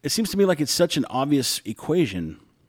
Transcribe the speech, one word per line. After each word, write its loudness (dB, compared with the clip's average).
It -4
seems -2
to -4
me 6
like 2
it's -2
such 2
an 0
obvious 0
equation, -2